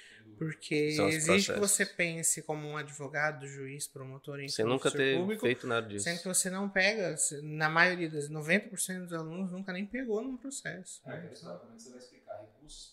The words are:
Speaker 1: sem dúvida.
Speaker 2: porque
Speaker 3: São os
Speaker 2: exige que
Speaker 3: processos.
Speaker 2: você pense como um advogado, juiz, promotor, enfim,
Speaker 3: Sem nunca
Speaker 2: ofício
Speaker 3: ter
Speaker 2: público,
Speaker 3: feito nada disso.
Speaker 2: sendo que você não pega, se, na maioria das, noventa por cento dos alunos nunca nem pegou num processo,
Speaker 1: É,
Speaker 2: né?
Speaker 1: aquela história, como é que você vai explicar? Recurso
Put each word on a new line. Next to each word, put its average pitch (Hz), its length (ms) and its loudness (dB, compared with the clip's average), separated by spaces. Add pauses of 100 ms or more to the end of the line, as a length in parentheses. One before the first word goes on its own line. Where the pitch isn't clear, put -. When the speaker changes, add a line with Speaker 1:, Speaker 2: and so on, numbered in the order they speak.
(160)
Speaker 1:
sem - 80 -20
dúvida. - 140 -20
Speaker 2:
porque 151 560 0
Speaker 3:
São 151 160 4
os - 60 2
Speaker 2:
exige 185 320 4
que 196 100 0
Speaker 3:
processos. 202 140 4
Speaker 2:
você 202 140 4
pense 165 560 0
como 151 260 -4
um 151 100 -6
advogado, 147 680 -2
juiz, 139 400 -10
promotor, 139 540 -10
enfim, 139 100 -8
Speaker 3:
Sem 110 160 2
nunca 131 220 4
Speaker 2:
ofício 139 100 0
Speaker 3:
ter 135 220 6
Speaker 2:
público, 202 220 0
Speaker 3:
feito 123 260 2
nada 117 200 0
disso. 101 180 -4
Speaker 2:
sendo 170 160 -2
que - 60 -6
você 185 220 2
não 196 200 -2
pega, 190 480 2
se, 147 240 -2
na 151 280 0
maioria 170 400 6
das, 147 200 -4
noventa 160 400 2
por 190 100 -8
cento 185 240 -4
dos 175 100 -10
alunos 165 380 -4
nunca 185 220 -6
nem 185 120 -4
pegou 226 380 -2
num 262 140 -6
processo, 185 680 -10
Speaker 1:
É, 135 40 -14
Speaker 2:
né? 131 80 -8
Speaker 1:
aquela - 160 -12
história, - 260 -14
como - 140 -20
é - 20 -20
que - 80 -20
você - 60 -20
vai - 100 -18
explicar? - 400 -16
Recurso - 540 -18